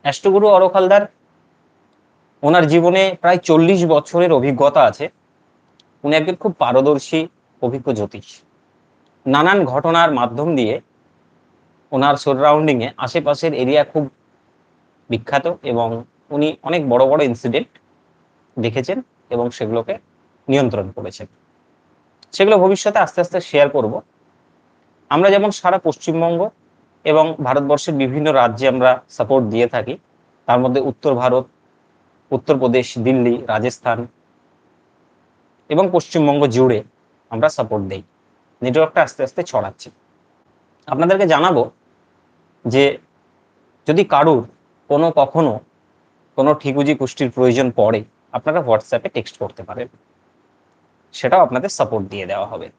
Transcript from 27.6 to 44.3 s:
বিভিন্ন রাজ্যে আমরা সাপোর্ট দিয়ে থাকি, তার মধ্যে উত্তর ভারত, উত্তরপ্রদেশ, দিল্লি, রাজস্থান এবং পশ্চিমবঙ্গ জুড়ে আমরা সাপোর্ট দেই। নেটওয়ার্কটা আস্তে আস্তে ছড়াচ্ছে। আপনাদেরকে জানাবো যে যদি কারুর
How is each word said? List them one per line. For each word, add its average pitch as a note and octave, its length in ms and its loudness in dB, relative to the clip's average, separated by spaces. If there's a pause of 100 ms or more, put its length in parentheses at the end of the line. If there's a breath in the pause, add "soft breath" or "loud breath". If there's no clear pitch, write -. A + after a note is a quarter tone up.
বিভিন্ন D3 260 -2 (120)
রাজ্যে A#2+ 320 0
আমরা B2+ 180 4 (260)
সাপোর্ট B2 360 0
দিয়ে A#2+ 220 2
থাকি, A#2 200 -6 (520)
তার B2 160 2
মধ্যে B2+ 180 0 (100)
উত্তর C#3+ 220 -4 (100)
ভারত, B2+ 220 0 (840)
উত্তরপ্রদেশ, B2+ 560 0 (200)
দিল্লি, B2 280 2 (180)
রাজস্থান A2+ 460 -4 (1700)
এবং E3 140 2 (100)
পশ্চিমবঙ্গ D3 480 0 (140)
জুড়ে B2 220 2 (520)
আমরা A2+ 260 -2
সাপোর্ট G#2+ 360 -6
দেই। F#2+ 100 -12 (600)
নেটওয়ার্কটা D#3 440 0
আস্তে - 200 -16
আস্তে - 140 -10 (100)
ছড়াচ্ছে। G2 380 -6 (1000)
আপনাদেরকে F3 460 0
জানাবো D3+ 280 2 (1040)
যে C3 200 2 (1040)
যদি E3 140 2 (120)
কারুর C#3+ 280 2 (480)